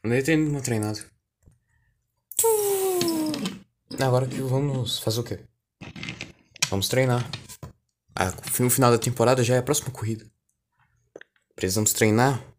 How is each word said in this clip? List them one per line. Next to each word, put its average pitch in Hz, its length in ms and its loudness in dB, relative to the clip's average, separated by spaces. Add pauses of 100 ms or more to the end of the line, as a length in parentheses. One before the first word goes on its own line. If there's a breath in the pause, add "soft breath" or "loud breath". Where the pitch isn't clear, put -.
Nem 120 180 2
tem 156 160 2
nenhuma 147 240 0
treinada. 107 420 -2 (3000)
Agora 131 280 2
que 143 140 -6
vamos 131 580 -2
fazer 113 220 -2
o - 20 -6
quê? 104 160 -8 (1300)
Vamos 98 180 -2
treinar. 123 400 0 (880)
Ah, 92 160 0 (280)
no 123 100 2
final 123 220 6
da 117 80 4
temporada 123 440 2
já 123 120 2
é - 20 4
a 123 60 0
próxima 135 260 -2
corrida. 110 400 -8 (1300)
Precisamos 104 380 0
treinar. 117 520 4 (140)